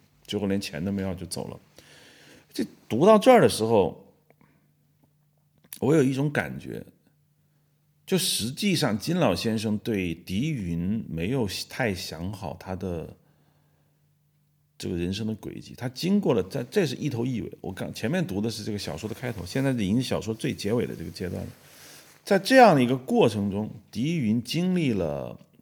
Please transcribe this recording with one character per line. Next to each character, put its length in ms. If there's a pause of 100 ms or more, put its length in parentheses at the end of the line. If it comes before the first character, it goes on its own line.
(260)
最 140
后 60
连 120
钱 240
都 80
没 120
要 120
就 120
走 220
了。 120 (880)
这 140 (240)
读 160
到 140
这 120
儿 120
的 60
时 140
候， 400 (1800)
我 140
有 80
一 120
种 180
感 260
觉， 240 (1200)
就 100
实 340
际 240
上 240
金 200
老 160
先 240
生 180
对 380
狄 360
云 600
没 180
有 180 (220)
太 240
想 400
好 260
他 160
的 400 (1600)
这 120
个 80
人 160
生 140
的 80
轨 240
迹， 180
他 120
经 320
过 140
了， 100
这， 200
这 220
是 80
一 160
头 160
一 140
尾。 100 (100)
我 120
刚， 200
前 160
面 160
读 160
的 80
是 140
这 80
个 80
小 180
说 120
的 60
开 180
头， 120
现 180
在 100
已 160
经 80
是 60
小 180
说 120
最 220
结 180
尾 140
的 80
这 100
个 60
阶 180
段 140
了。 60 (760)
在 160
这 200
样 180
的 60
一 40
个 100
过 320
程 220
中， 180 (220)
狄 280
云 220
经 360
历 160
了 440 (260)